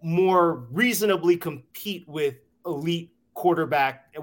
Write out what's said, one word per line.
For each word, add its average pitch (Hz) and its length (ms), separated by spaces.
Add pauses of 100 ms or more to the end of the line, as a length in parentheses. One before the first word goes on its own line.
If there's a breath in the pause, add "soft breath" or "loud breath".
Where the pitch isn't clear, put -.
more 170 680
reasonably 190 640
compete 170 720
with 147 280 (300)
elite 170 440 (240)
quarterback, 143 880